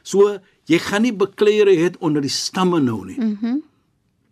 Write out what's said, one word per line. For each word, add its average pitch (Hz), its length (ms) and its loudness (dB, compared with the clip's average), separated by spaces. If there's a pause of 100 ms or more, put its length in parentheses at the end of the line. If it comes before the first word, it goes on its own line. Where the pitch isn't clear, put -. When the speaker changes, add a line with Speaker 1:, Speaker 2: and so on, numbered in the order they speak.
Speaker 1:
So, 202 360 0 (260)
jy 160 140 2
gaan 202 220 -2
nie 240 120 0
bekleierery 202 640 2
hê 180 220 0
onder 151 220 -2
die 135 80 -4
stamme 180 520 -2
nou 110 240 -2
nie. 92 140 -14
Speaker 2:
Mhm. 226 380 -4 (760)